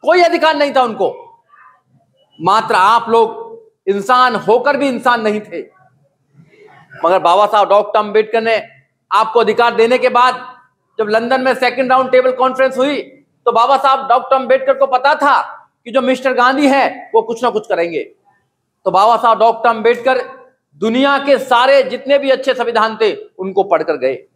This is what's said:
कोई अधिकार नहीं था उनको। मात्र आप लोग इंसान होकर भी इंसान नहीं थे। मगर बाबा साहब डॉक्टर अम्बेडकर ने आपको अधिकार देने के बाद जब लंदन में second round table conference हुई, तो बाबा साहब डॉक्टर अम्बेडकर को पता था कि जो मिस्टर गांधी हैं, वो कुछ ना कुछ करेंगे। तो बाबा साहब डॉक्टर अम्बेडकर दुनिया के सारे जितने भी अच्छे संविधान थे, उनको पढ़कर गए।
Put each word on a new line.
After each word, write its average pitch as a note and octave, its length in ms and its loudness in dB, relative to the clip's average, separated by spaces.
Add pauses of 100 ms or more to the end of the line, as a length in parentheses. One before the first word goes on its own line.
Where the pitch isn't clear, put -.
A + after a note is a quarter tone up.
कोई F4 160 2
अधिकार D#4+ 340 2
नहीं C#4+ 200 -2
था C4 60 2
उनको। G3+ 600 -6 (1000)
मात्र G#3 340 0
आप A3 340 2
लोग A3+ 220 2 (560)
इंसान A3+ 480 0
होकर A3+ 420 0
भी C4+ 120 0
इंसान A#3+ 320 -2
नहीं G#3+ 200 -2
थे। E3+ 200 -14 (1400)
मगर F#3 140 2
बाबा F#3+ 260 2
साहब G#3 240 0
डॉक्टर G#3 300 2
अम्बेडकर G#3+ 420 -2
ने A3 260 -2 (440)
आपको A3 280 0
अधिकार A3+ 360 0
देने A3+ 220 2
के B3 120 0
बाद B3 440 0 (460)
जब G#3+ 100 -2
लंदन A#3+ 320 0
में C4 140 0
second B3+ 360 -2
round B3+ 200 0
table B3+ 200 2
conference B3+ 460 -2
हुई, C4+ 200 -2 (480)
तो A#3+ 60 2
बाबा B3 260 2
साहब C4+ 300 0
डॉक्टर B3 280 0
अम्बेडकर C4 380 0
को C4 140 0
पता C4+ 280 0
था C#4 260 0 (440)
कि A#3 60 -16
जो C4 100 0
मिस्टर B3+ 320 -2
गांधी C4 340 2
हैं, C4+ 480 -2
वो A3+ 60 4
कुछ A3+ 220 -6
ना A#3+ 60 0
कुछ G#3+ 180 -6
करेंगे। E3+ 320 -4 (840)
तो F#3 60 -2
बाबा G#3+ 260 2
साहब A3+ 220 0
डॉक्टर A3+ 300 2
अम्बेडकर A#3 520 0 (540)
दुनिया B3 420 0
के C#4 200 2
सारे B3+ 460 2
जितने B3 340 -2
भी C#4 120 -2
अच्छे C4 240 0
संविधान A3+ 480 -2
थे, G3+ 140 0
उनको F#3+ 480 -4
पढ़कर D#3+ 340 -2
गए। C3 380 -4